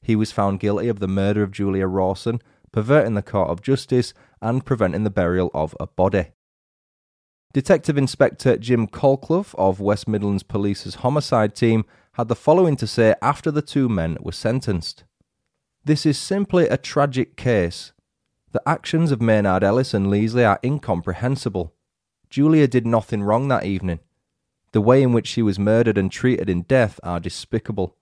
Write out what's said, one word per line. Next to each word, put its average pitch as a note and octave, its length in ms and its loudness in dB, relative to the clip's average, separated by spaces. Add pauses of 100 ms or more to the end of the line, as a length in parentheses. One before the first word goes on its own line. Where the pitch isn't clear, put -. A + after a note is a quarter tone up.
He A2+ 120 0
was G#2+ 160 0
found G2 280 -2
guilty G#2 300 -2
of G#2 100 -4
the G2 80 -4
murder G2 340 0
of G2 100 -2
Julia F#2+ 360 -2
Rawson, F#2+ 520 -2 (320)
perverting A2+ 440 2
the G2+ 80 -2
court F#2+ 260 0
of F2 120 -6
justice, C3 520 0 (280)
and A#2 240 -2
preventing G#2+ 380 0
the G#2+ 60 0
burial F2+ 440 0
of D#2 260 -4
a - 80 -8
body. F#2+ 460 0 (1200)
Detective D3+ 440 2
Inspector C3 600 2
Jim A#2 280 0
Colclough C#3 720 -2
of F#2+ 220 0
West G#2 300 -2
Midlands G2+ 340 -2
Police's G2+ 520 -4
homicide B2+ 600 0
team A2+ 300 2 (300)
had A#2 120 -4
the A#2 80 -2
following E3 400 4
to B2 100 -6
say A2 360 2
after D3 280 -2
the D3 120 -2
two C3+ 260 -2
men E2 320 -2
were - 140 -10
sentenced. A2 720 -4 (800)
"This D3 200 0
is D3 140 2
simply G3 480 0
a B2 100 0
tragic C#3 600 -2
case. G2 560 -2 (580)
The - 160 -4
actions D#3+ 440 0
of A#2 100 0
Maynard G2+ 420 2
Ellis A#2 300 0
and G2 160 0
Leasley A2 360 2
are G2+ 180 4
incomprehensible. G#2 1080 -4 (560)
Julia D3+ 380 4
did A#2+ 180 0
nothing A2+ 380 -2
wrong A2+ 240 0
that C3 180 0
evening. F2+ 340 -4 (720)
The A2 100 2
way B2 200 6
in B2+ 120 2
which A2+ 140 0
she - 140 -4
was G2+ 160 0
murdered G#2+ 400 2
and F#2+ 140 0
treated A#2 380 -2
in F2 120 0
death A#2+ 420 0
are E2+ 160 -6
despicable. F#2+ 840 -6